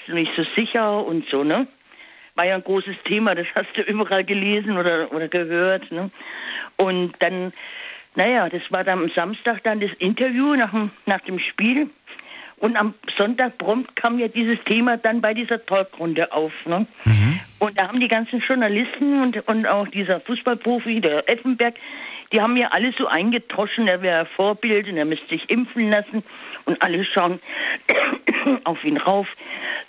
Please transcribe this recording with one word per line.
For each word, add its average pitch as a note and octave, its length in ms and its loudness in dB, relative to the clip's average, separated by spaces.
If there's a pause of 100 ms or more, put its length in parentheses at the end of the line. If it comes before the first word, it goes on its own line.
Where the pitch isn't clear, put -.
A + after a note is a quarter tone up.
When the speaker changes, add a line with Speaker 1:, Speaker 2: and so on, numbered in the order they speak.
Speaker 1:
nicht E3 280 0
so E3 80 0 (120)
sicher G#3+ 480 0
und E3 260 -2
so, C#3 140 2
ne? G3 220 2 (680)
War F3 120 0
ja F#3+ 80 2
ein F#3 100 -4
großes F#3+ 400 -2
Thema, G#3 300 2
das E3+ 200 -2
hast F#3+ 220 -4
du A3 60 0
überall G3 420 0
gelesen G3+ 540 0
oder, E3+ 340 0
oder D#3+ 160 -2
gehört, F3 640 0
ne? F#3 180 -4 (680)
Und F3+ 440 2
dann, F3+ 320 0 (600)
naja, G#3 340 2
das E3 220 -6
war F#3 140 0
dann F#3 160 2
am D#3+ 140 0
Samstag G3+ 500 -2
dann G#3+ 160 0
das G3+ 180 -2
Interview B3 560 2
nach A#3 160 2
dem, G#3 200 -2 (160)
nach G3 160 2
dem F#3 160 -6
Spiel. B3+ 520 0 (640)
Und A3+ 200 0
am G#3 180 0 (220)
Sonntag A#3+ 420 0
prompt G#3+ 360 -2
kam A#3+ 240 0
ja A#3 80 0
dieses A3+ 380 0
Thema A#3 320 2
dann A3+ 240 0
bei A3 120 2
dieser A3+ 320 -4
Talkrunde E3+ 680 0
auf, D#3 200 0 (120)
ne? F3 220 0 (180)
Speaker 2:
Mhm. A2+ 360 4 (200)
Speaker 1:
Und G#3 180 0
da F#3 80 4
haben A#3+ 140 -2
die A#3+ 80 2
ganzen A3+ 320 0
Journalisten B3+ 840 2
und, A3+ 240 0
und A3 200 2
auch G3+ 220 2
dieser F#3 320 -2
Fußballprofi, A#3 800 -2
der D3+ 300 0
Effenberg, A#3+ 440 0 (580)
die G#3+ 80 4
haben A#3 160 2
ja A#3+ 120 2
alle A3+ 300 2
so C4 80 0
eingetoschen, G#3+ 840 0
er F3+ 140 2
wäre E3+ 240 2 (100)
Vorbild G#3 520 2
und F#3 80 -4
er D3+ 80 2
müsste D#3 240 -4
sich - 220 -6
impfen A#3 400 0
lassen. G#3 320 0 (440)
Und - 160 0
alle F3+ 220 0
schauen F3+ 360 0 (480)
<coughs> - 760 0
auf E3 200 -2
ihn C#3+ 140 0
rauf. G3 280 2 (640)